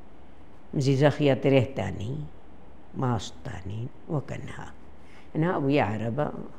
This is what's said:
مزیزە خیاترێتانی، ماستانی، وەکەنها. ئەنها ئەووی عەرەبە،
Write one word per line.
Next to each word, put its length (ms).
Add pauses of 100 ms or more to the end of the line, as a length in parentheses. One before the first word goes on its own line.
(760)
مزیزە 420
خیاترێتانی، 960 (880)
ماستانی، 840 (300)
وەکەنها. 540 (680)
ئەنها 240
ئەووی 220 (100)
عەرەبە، 380 (320)